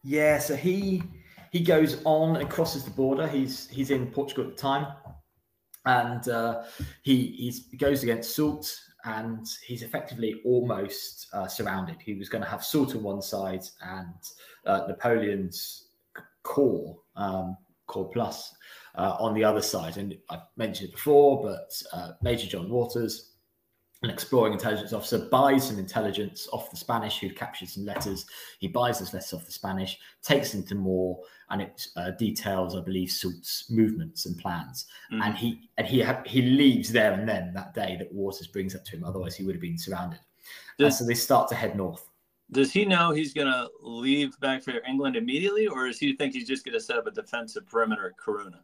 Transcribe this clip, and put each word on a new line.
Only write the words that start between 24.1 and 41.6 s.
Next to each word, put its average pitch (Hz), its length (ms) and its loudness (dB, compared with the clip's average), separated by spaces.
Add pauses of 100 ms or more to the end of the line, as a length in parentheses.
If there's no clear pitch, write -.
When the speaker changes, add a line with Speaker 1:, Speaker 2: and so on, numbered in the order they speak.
Speaker 1:
exploring 113 420 2
intelligence 107 400 -2
officer, 107 260 -2 (120)
buys 135 380 6
some 107 100 -4
intelligence 98 720 -4
off - 180 -8
the - 60 -16
Spanish 107 420 -4
who'd 95 180 -6
captured - 320 -10
some 98 160 -10
letters. 98 420 -6 (320)
He 95 100 -6
buys 123 300 2
those 92 160 -8
letters - 180 -8
off 87 140 -10
the - 60 -14
Spanish, 190 460 -6 (240)
takes 139 300 2
them 98 120 -4
to 101 100 -6
Moore, 92 440 0 (320)
and 98 120 -4
it, - 240 -10 (100)
uh, 90 160 -6
details, 95 640 -2
I 90 40 -4
believe, 92 300 -2
Soult's - 600 -6
movements 110 560 2
and 85 120 -6
plans. - 480 -8 (260)
Speaker 2:
Mm. 110 120 -2
Speaker 1:
And 107 120 0
he, 113 420 -6
and 113 80 0
he 127 160 4
ha-, 120 240 0
he 123 160 4
leaves 127 480 6
there 110 220 6
and 104 160 0
then 90 260 -2
that 95 200 -8
day 92 240 -4
that 87 140 -10
Waters 98 360 -6
brings 95 260 -6
that 92 120 -12
to 104 100 -12
him. 82 80 -8
Otherwise, 92 320 -6
he 95 80 -8
would 95 100 -2
have 85 80 -6
been 85 160 -4
surrounded. 90 420 -6 (580)
Speaker 2:
Does 143 80 8
Speaker 1:
And 135 80 8
so 123 120 -2
they 120 80 2
start - 340 4
to 120 60 0
head 104 220 -2